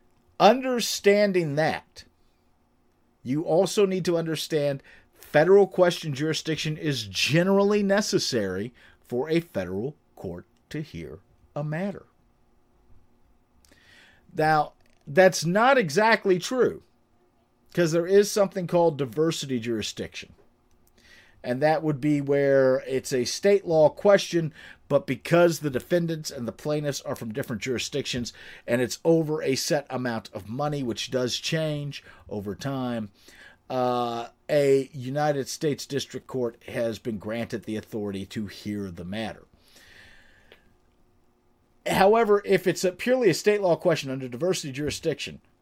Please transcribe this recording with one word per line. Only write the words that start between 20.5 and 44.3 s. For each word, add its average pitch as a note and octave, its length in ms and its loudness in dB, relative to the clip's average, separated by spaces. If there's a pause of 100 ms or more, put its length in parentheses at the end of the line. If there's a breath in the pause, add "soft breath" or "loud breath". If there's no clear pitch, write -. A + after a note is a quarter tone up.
And B2 180 -4
that D#3 200 2
would D3+ 180 -2
be D3 200 2
where C#3 600 4
it's C3 320 -4
a B2+ 120 0
state G3 420 0
law D#3+ 220 6
question, E3+ 640 2 (360 loud breath)
but C#3 180 2
because E3 540 2
the D3 100 -4
defendants D#3+ 600 -2
and B2 180 -8
the G#2 40 -6
plaintiffs D3+ 500 -4
are C3+ 120 -8
from A#2 180 -8
different A#2 300 -6
jurisdictions B2 720 -6 (340 loud breath)
and A#2+ 140 0
it's B2 240 -4
over D#3+ 380 2
a C#3 120 0
set D3 340 -2
amount B2 440 -6
of F#2+ 160 -14
money, C#3+ 340 -4
which A2+ 280 -6
does B2+ 280 -2
change D3+ 640 -6 (260 soft breath)
over G2+ 280 -8
time, B2 540 -6 (600 soft breath)
uh, A#2+ 580 -2 (200)
a C#3 440 2
United C#3 560 -4
States - 380 -4
District - 400 -8
Court A#2+ 400 -6
has A#2 320 -4
been A2 200 -8
granted A2 440 -8
the G#2+ 140 -6
authority G2+ 500 -8
to G#2+ 200 -8
hear G2+ 440 -8
the F2 140 -12
matter. G2+ 400 -10 (2500 soft breath)
However, G3+ 580 4
if F#3+ 220 2
it's F3+ 180 0
a F3+ 60 0
purely A#3+ 400 2
a - 40 4
state G#3 260 0
law F3 160 2
question D3+ 340 -2
under C3 180 -8
diversity C#3 440 -4